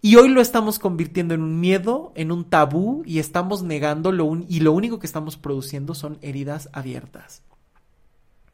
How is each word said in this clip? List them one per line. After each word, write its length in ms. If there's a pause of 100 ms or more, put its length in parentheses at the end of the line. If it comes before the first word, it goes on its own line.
Y 140
hoy 140
lo 120
estamos 380
convirtiendo 560
en 80
un 160
miedo, 560
en 160
un 140
tabú, 600
y 140
estamos 460
negando 480
lo 120
un-, 240
y 120
lo 100
único 300
que 60
estamos 300
produciendo 600
son 260
heridas 500
abiertas. 720 (1120)